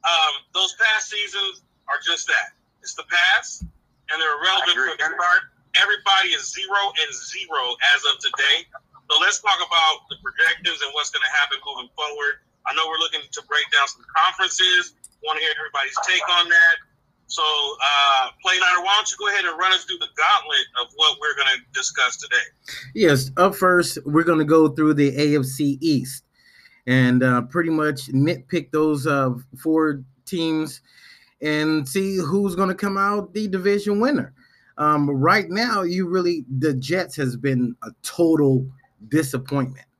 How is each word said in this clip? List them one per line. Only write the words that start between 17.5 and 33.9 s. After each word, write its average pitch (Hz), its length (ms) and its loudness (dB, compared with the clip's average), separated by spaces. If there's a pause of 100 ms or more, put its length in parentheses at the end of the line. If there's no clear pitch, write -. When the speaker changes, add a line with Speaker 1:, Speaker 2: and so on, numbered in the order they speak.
Speaker 1:
Play 190 180 0
Niner, 180 240 2
why 196 140 0
don't 208 120 -2
you - 80 -8
go 202 120 -2
ahead 202 160 -2
and 170 120 -4
run 185 140 2
us 190 140 -2
through 170 140 -8
the - 180 -8
gauntlet 156 500 0 (140)
of 120 140 -8
what - 260 2
we're 147 160 -2
gonna 131 260 0 (100)
discuss 127 440 -2
today? - 260 -2 (500)
Speaker 3:
Yes, 139 440 2
up 190 180 4
first, 175 500 2
we're 156 200 2
gonna 160 180 4
go 156 240 6
through 151 280 2
the 143 200 2
A 147 240 2
F 131 60 0
C 135 340 -2
East 151 460 -2 (600)
and, 127 360 4
uh, 123 200 2
pretty 165 260 -2
much 151 380 -2
nitpick 143 640 -2
those, 156 360 0
uh, 135 240 0 (260)
four 156 460 0 (220)
teams 160 560 -4 (600)
and 151 460 0
see 196 300 -2
who's 180 380 0
gonna 185 200 0
come 196 220 -2
out 202 360 -2
the 214 140 -4
division 202 520 0